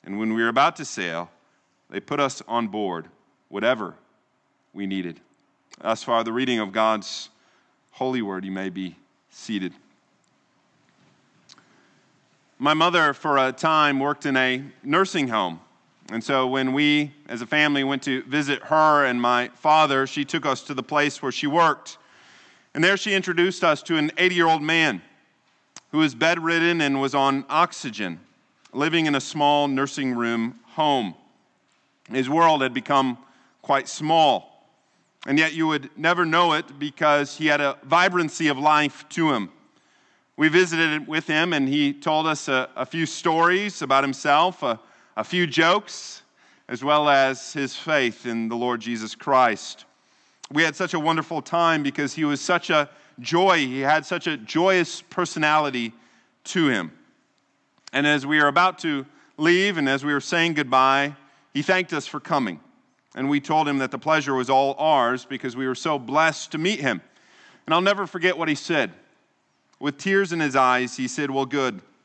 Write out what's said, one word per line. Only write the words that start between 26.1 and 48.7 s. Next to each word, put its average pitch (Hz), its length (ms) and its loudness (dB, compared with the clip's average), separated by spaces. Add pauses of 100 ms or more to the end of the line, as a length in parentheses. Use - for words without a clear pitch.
bedridden 165 680 0
and 139 200 0
was 135 140 -2
on 139 340 2
oxygen, 110 680 -2 (540)
living 160 340 0
in 147 80 0
a 135 60 0
small 147 480 0
nursing 135 480 -2
room 117 420 -4 (120)
home. 135 440 0 (960)
His 127 180 -2
world 156 340 4
had 127 120 -2
become 131 420 0 (460)
quite 135 240 -2
small, 151 800 0 (580)
and 139 140 0
yet 156 140 2
you 160 160 -2
would 143 280 -4
never 170 300 2
know 165 280 2
it 151 220 -6
because 147 600 0
he 156 100 -4
had 147 140 2
a 139 240 -2
vibrancy 165 640 2
of 135 100 0
life 151 520 2
to 160 220 0
him. 101 180 -2 (840)
We 156 120 2
visited 160 580 2
with 156 220 -4
him, 165 240 0
and 139 160 0
he 143 240 0
told 156 340 0
us 156 220 -4
a, 131 260 0
a 131 100 -6
few 160 220 -4
stories 175 760 0
about 135 200 4
himself, 151 600 0
a, 113 160 -2 (360)
a 110 60 -4
few 175 240 -2
jokes, - 760 0 (460)
as 123 140 -8
well 147 260 4
as 135 440 2
his 139 240 -6
faith 135 500 -2
in 113 220 -4
the 117 80 -6
Lord 120 240 -4